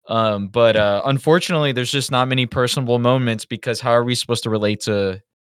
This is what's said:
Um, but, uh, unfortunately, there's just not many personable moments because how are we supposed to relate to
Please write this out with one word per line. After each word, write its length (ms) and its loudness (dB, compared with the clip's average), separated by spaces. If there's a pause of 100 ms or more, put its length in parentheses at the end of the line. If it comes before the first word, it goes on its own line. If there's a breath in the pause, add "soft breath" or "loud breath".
Um, 380 0
but, 280 4
uh, 300 2
unfortunately, 680 0
there's 200 -4
just 200 -4
not 160 0
many 180 0
personable 540 0
moments 460 0
because 340 -6
how 120 -2
are 120 4
we 120 -2
supposed 280 -4
to 60 -4
relate 320 0
to 400 -2 (340)